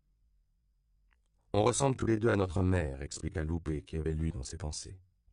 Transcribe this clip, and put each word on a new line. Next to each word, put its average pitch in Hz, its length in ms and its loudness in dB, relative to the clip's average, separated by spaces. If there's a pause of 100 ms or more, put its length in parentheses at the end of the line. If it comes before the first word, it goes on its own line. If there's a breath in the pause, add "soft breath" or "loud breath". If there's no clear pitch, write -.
(1500)
On 101 100 4
ressemble 123 320 4
tous - 100 -2
les 113 120 4
deux 110 120 2
à 110 60 4
notre 95 260 2
mère », 85 400 2
expliqua 78 420 -6
Lupe, 78 420 -4
qui - 120 -8
avait 78 160 -2
lu 80 180 -2
dans - 120 -8
ses - 140 -10
pensées. 76 420 -10 (320)